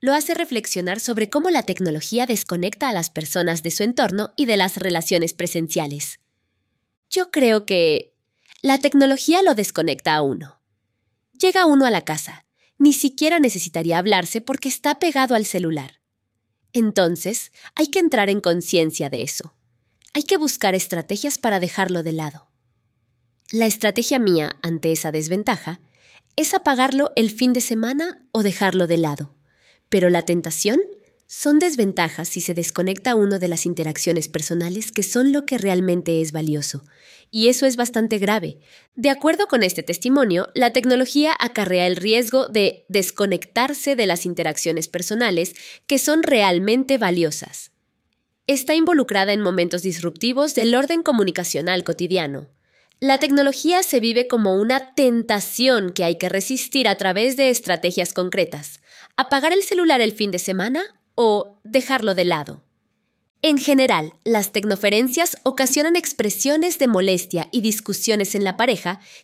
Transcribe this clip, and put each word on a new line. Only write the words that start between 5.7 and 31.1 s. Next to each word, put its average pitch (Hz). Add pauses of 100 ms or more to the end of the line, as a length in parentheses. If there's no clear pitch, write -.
Yo 359
creo 226
que 170 (480)
la 269
tecnología 277
lo 330
desconecta 160
a 151
uno. 139 (800)
Llega 370
uno 277
a 240
la 185
casa, - (320)
ni 285
siquiera 302
necesitaría 170
hablarse 190
porque 269
está 294
pegado 262
al 214
celular. 160 (720)
Entonces, 202 (220)
hay 311
que 294
entrar 247
en 202
conciencia 170
de 123
eso. - (580)
Hay 294
que 370
buscar 240
estrategias 190
para 208
dejarlo 180
de 160
lado. 156 (1040)
La 226
estrategia 214
mía 180
ante 165
esa 160
desventaja 175 (560)
es 311
apagarlo 277
el 226
fin 247
de 247
semana 269
o 226
dejarlo 185
de 165
lado. 147 (540)
Pero 180
la 170
tentación 175 (480)